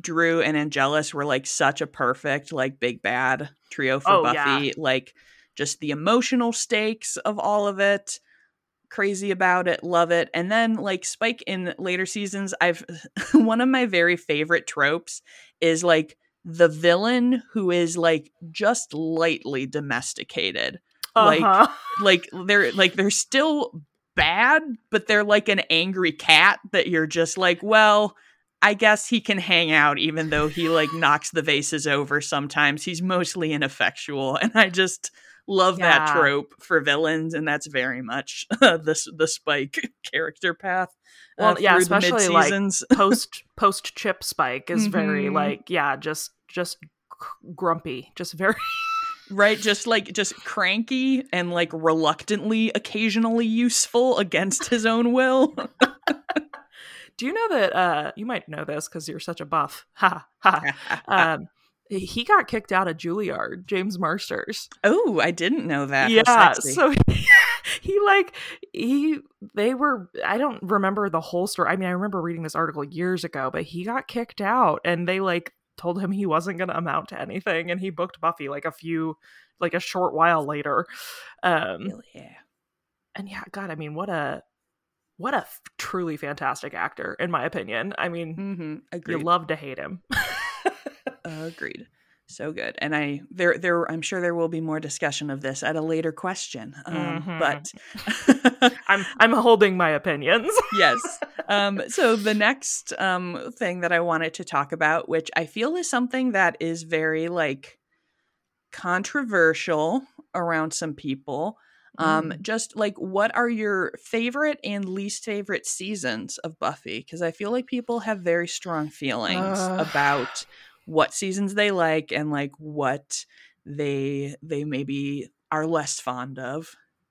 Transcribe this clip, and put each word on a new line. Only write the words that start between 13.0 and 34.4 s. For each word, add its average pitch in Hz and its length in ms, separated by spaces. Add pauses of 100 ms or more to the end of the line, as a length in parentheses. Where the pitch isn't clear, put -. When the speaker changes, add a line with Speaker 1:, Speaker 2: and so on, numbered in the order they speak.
Speaker 1:
<laughs> - 180
one 226 260
of 254 80
my 254 180
very 175 300
favorite 160 500
tropes 156 560 (380)
is, 165 220
like, 160 340 (280)
the 170 240
villain 220 720 (100)
who 190 180
is, 175 260
like, 165 340 (200)
just 214 440
lightly 160 720
domesticated. 131 1120 (380)
Like, 208 260
Speaker 2:
Uh-huh. 208 260 (340)
Speaker 1:
like, 190 260 (180)
they're, 196 260
like, 190 220
they're 196 160
still 285 720 (320)
bad, 214 480 (280)
but 214 180
they're, 208 160
like, 208 240
an 196 120 (100)
angry 180 420
cat 165 480 (120)
that 190 140
you're 160 200
just 165 320
like, 180 240
"Well, 214 520 (460)
I 208 140
guess 208 340
he 233 140
can 202 160
hang 170 340
out," 147 260
even 160 320
though 151 180
he, 160 200
like, 160 220
Speaker 2:
<laughs> 160 40
Speaker 1:
knocks 151 360
the 160 120
vases 147 440
over 143 340
sometimes. 143 640
He's 170 160
mostly 180 540
ineffectual. 135 800
<laughs> - 60